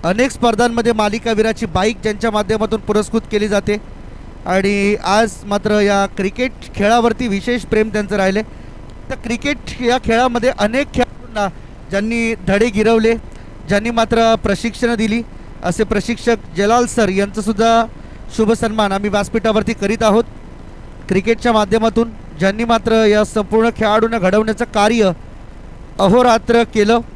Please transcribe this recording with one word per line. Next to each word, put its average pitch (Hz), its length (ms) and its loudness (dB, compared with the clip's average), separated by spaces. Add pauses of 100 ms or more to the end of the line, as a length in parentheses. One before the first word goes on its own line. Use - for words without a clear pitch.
अनेक 214 260 2
स्पर्धांमध्ये 233 640 2
मालिकावीराची 220 720 0
बाईक 190 360 0
ज्यांच्या 214 280 -2
माध्यमातून 214 500 0
पुरस्कृत 214 400 0 (120)
केली 208 160 0
जाते 202 280 0 (680)
आणि 202 580 2
आज 214 280 2 (120)
मात्र 208 360 0
या 202 260 2
क्रिकेट 208 460 -4 (220)
खेळावरती 233 540 2
विशेष 214 340 -2
प्रेम 220 260 0
त्यांचं 208 280 -2
राहिले. 196 260 2 (680)
तर 262 40 -4
क्रिकेट 247 680 -6
या 240 220 2
खेळामध्ये 240 540 2
अनेक 233 360 0
खेळाडूंना 220 540 -2 (420)
ज्यांनी 226 440 0
धडे 208 360 2
गिरवले, 220 440 4 (540)
ज्यांनी 202 220 0
मात्र 226 440 4
प्रशिक्षण 220 600 -2
दिली, 220 280 0 (400)
असे 175 220 0
प्रशिक्षक 220 520 0 (200)
जलाल 226 300 4
सर 226 220 2
यांचंसुद्धा 208 760 2 (500)
शुभ 220 160 4
सन्मान 220 400 0
आम्ही 202 180 -2
व्यासपीठावरती 214 640 0
करीत 208 300 -2
आहोत 220 220 4 (840)
क्रिकेटच्या 220 440 2
माध्यमातून. 220 580 2 (280)
ज्यांनी 202 260 0
मात्र 226 420 2
या 208 180 4
संपूर्ण 220 520 0
खेळाडूंना 220 420 2
घडवण्याचं 208 460 2
कार्य 214 460 2 (880)
अहोरात्र 233 640 4
केलं 220 380 2 (160)